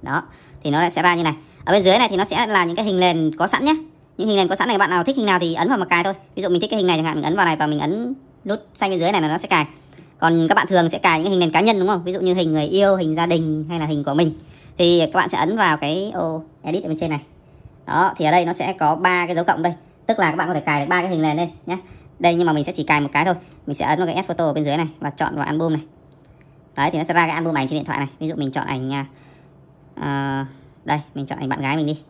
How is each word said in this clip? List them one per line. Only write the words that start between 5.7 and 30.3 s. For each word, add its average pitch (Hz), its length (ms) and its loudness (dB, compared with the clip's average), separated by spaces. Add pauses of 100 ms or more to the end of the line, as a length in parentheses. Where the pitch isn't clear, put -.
mà 190 80 -2
cài 175 180 2
thôi. 190 100 0 (220)
Ví 190 80 -6
dụ 190 60 -2
mình 175 120 2
thích 208 80 -4
cái 226 80 -2
hình 185 100 2
này 170 100 2
chẳng 160 80 0
hạn, 156 100 -2
mình 151 80 -4
ấn 156 120 0
vào 196 100 2
này 165 100 2
và 156 120 0
mình 151 120 -2
ấn 214 340 -4 (320)
nút 202 140 -4 (160)
xanh 202 140 -2
bên 190 100 -2
dưới 170 120 0
này 196 100 0
là 156 60 0
nó 156 100 0
sẽ - 100 -6
cài. 160 180 2 (540)
Còn 165 300 4
các - 60 4
bạn - 120 2
thường 175 220 4
sẽ 175 80 -4
cài 165 240 2
những 190 100 0
hình 185 80 2
nền 170 120 2
cá 160 100 2
nhân 214 180 2
đúng 185 80 0
không? 190 160 0
Ví 180 100 -6
dụ 170 60 -4
như 180 140 0
hình 170 200 0
người 151 100 0
yêu, 190 320 4
hình 160 200 0
gia 170 100 0
đình 160 440 0
hay 170 100 -4
là 156 60 -2
hình 151 180 -2
của 139 100 -4
mình. 160 200 2 (440)
Thì 175 220 4 (140)
các 190 60 2
bạn - 100 2
sẽ - 80 -6
ấn 180 200 0
vào 170 200 2
cái 175 380 -4
ô 160 280 -4 (180)
edit 165 220 -4
ở - 40 -8
bên 156 100 -4
trên 165 120 -4
này. 147 100 -2 (680)
Đó, 185 320 2
thì 170 80 -2
ở 151 60 4
đây 175 140 4
nó 170 80 -4
sẽ 175 200 -4
có 156 220 2
ba 180 300 0
cái 170 100 -4
dấu 170 100 0
cộng 165 180 0
đây. 170 100 0 (320)
Tức - 140 0
là 175 100 4
các 151 80 -4
bạn 165 100 -2
có 180 60 -2
thể 156 60 0
cài 147 220 0
được 143 80 -4
ba 180 120 2
cái 180 80 -2
hình 165 120 0
nền 151 160 0
lên 170 120 -2 (160)
nhé. 185 120 -6 (420)
Đây, 170 160 4
nhưng 170 120 2
mà 160 60 2
mình 151 100 0
sẽ 170 80 -6
chỉ 151 120 -6
cài 151 180 2
một 143 120 -4
cái 151 120 2
thôi. 180 100 2 (300)
Mình 143 80 -6
sẽ 156 120 -4
ấn 151 140 0
vào 185 80 0
cái 147 80 -4
add 190 120 -2
photo 165 180 -2
ở 151 80 0
bên 156 100 -2
dưới 147 140 0
này 165 100 -2 (120)
và 147 100 -4
chọn 147 260 -4
vào 143 100 -4
album 160 280 -2
này. 151 80 -2 (960)
Đấy, 147 160 0
thì 160 60 -4
nó 151 60 -2
sẽ 165 100 -4
ra 170 140 2
cái 160 80 -4
album 160 220 -2
ảnh 135 100 -2
trên 151 100 -4
điện 143 80 -6
thoại 135 120 -6
này. 139 100 -4 (120)
Ví 160 80 -6
dụ 160 80 -6
mình 135 160 -4
chọn - 160 -4
ảnh, 131 260 -4
à, 139 120 -4 (880)
à, 139 500 -4 (400)